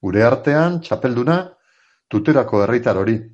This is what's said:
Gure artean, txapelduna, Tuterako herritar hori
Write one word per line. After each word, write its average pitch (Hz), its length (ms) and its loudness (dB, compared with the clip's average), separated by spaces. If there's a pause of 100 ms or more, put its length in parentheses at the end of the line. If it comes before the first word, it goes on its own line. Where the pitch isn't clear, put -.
Gure 101 200 2
artean, 151 580 2
txapelduna, 127 580 -2 (720)
Tuterako 107 520 0
herritar 113 380 0
hori 110 160 0 (180)